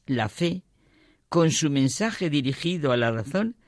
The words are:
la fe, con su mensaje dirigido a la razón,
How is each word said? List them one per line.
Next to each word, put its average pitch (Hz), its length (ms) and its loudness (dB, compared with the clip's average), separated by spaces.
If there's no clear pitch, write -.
la 117 220 0
fe, 175 340 -2
con 165 220 4
su 147 200 0
mensaje 151 600 0
dirigido 147 600 -2
a 120 40 2
la 117 140 2
razón, 143 460 -4